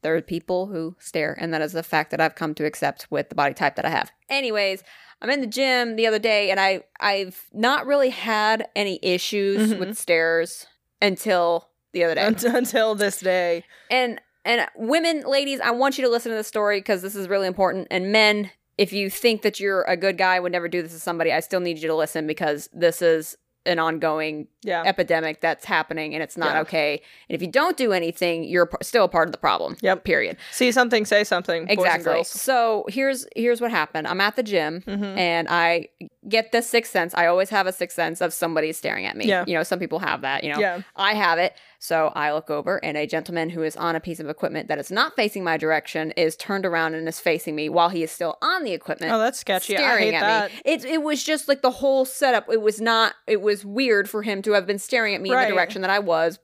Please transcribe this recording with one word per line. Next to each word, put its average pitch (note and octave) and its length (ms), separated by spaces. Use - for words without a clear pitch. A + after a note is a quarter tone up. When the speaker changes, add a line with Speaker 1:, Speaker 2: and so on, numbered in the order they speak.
Speaker 1:
there D#3 140
are D3 60
people F3+ 440
who F3 340
stare, D#3 400
and E3 140
that D#3+ 80
is D#3 100
the E3 120
fact D#3 280
that D3+ 80
I've D#3+ 160
come D3+ 200
to D3+ 100
accept D3 440
with D3 200
the - 60
body C#3+ 180
type D3 220
that - 100
I D3+ 40
have. - 220
Anyways, G#3+ 540
I'm - 80
in C#4 100
the B3+ 80
gym B3 480
the A3+ 120
other G#3+ 120
day, G#3 320
and F#3+ 80
I, F#3+ 240
I've G3 540
not B3 320
really C#4 240
had A3 680
any G3+ 260
issues G3 680
Speaker 2:
Mm-hmm. G#3 80
Speaker 1:
with F#3+ 180
stares E3 680
until F3+ 680
the F3 100
other E3 120
day. D3 100
Speaker 2:
Unt-, A3 180
until A#3+ 520
this G3+ 240
day. F3+ 440
Speaker 1:
And, D4 300
and A#3 300
women, D#4 500
ladies, C#4 360
I A#3 100
want C4+ 260
you C4+ 60
to B3 60
listen A#3 220
to A3 40
this G#3+ 120
story G#3 340
'cause G3 200
this G3 140
is G3 120
really G3 200
important. F#3 440
And F#3+ 200
men, G#3 400
if F#3+ 140
you G3 180
think A3 340
that G3+ 160
you're G3 240
a F3+ 120
good F3+ 220
guy, F#3 220
would F3+ 120
never F3 160
do F3 140
this E3 120
to D#3+ 60
somebody, E3 320
I D3+ 80
still F3+ 200
need F3 180
you D#3+ 100
to D#3 80
listen D#3 300
because D#3 480
this E3 280
is D#3+ 360
an E3+ 140
ongoing D#3 680
Speaker 2:
Yeah. E3+ 200
Speaker 1:
epidemic E3 540
that's E3 240
happening, D#3+ 500
and D#3 80
it's D3 140
not D3+ 200
Speaker 2:
Yeah. D#3 60
Speaker 1:
okay. D3+ 400
And - 60
if E3+ 60
you F#3 60
don't D4+ 300
do A#3 160
anything, E3+ 500
you're F3 220
p-, F3 160
still A3 240
a - 20
part E3+ 220
of - 20
the - 60
problem. E2+ 440
Speaker 2:
Yep. F#3 220
Speaker 1:
Period. C3+ 320
Speaker 2:
See B3 220
something, A#3+ 320
say G#3 180
something, F3 420
boys F#3 40
and G3+ 100
Speaker 1:
Exactly. E3+ 240
Speaker 2:
girls. E3 160
Speaker 1:
So A#3 600
here's, C4+ 360
here's A#3 240
what A#3 100
happened. D#3 360
I'm F#3 120
at G#3 160
the B3+ 80
gym, F3 420
Speaker 2:
Mm-hmm. G3+ 320
Speaker 1:
and E3+ 320
I E3+ 380
get A3 240
the A#3 100
sixth A#3 300
sense. F3 220
I E3+ 140
always F#3 240
have G3 160
a F#3 60
sixth F3+ 220
sense E3 240
of F3 140
somebody D#3+ 400
staring - 320
at - 100
me. - 100
Speaker 2:
Yeah. F#3 220
Speaker 1:
You F3+ 60
know, D#3+ 100
some F3+ 160
people F3 200
have D#3 220
that, C3+ 220
you D3 100
know. D3 60
Speaker 2:
Yeah. F#3 220
Speaker 1:
I G3 160
have F3+ 260
it. F#3 140
So D#3+ 360
I D3 160
look D#3 180
over, D#3 340
and D#3 120
a D3+ 100
gentleman E3 440
who E3+ 140
is D#3 120
on E3 220
a - 20
piece D#3+ 220
of D3+ 80
equipment D#3 400
that D3+ 100
is C#3 100
not A#3 280
facing G#3 260
my E3 140
direction D#3 540
is D#3+ 260
turned G3 280
around E3 280
and D#3+ 160
is D#3+ 100
facing D#3+ 380
me D3+ 100
while E3+ 220
he E3+ 140
is D#3+ 80
still E3 300
on E4+ 220
the A3 80
equipment, D#3+ 400
Speaker 2:
Oh, A3+ 80
that's A3+ 200
sketchy. G3 360
I - 40
Speaker 1:
staring B3 240
Speaker 2:
hate - 0
Speaker 1:
at E3 80
Speaker 2:
that. G#3 320
Speaker 1:
me. - 100
It, C4 220
it D#4 180
was D4+ 220
just, D4+ 240
like, C#4 120
the B3+ 100
whole C4+ 340
setup. B3+ 440
It A3 120
was G#3+ 180
not, A3+ 360
it G#3 140
was G#3 240
weird G#3 440
for G#3+ 140
him G3+ 200
to G#3+ 100
have G3 120
been G3+ 140
staring A3+ 340
at F#3 80
me F#3+ 100
in B3 40
Speaker 2:
Right. B3 140
Speaker 1:
the G3+ 60
direction F#3 260
that F#3 80
I G3+ 100
was E3+ 440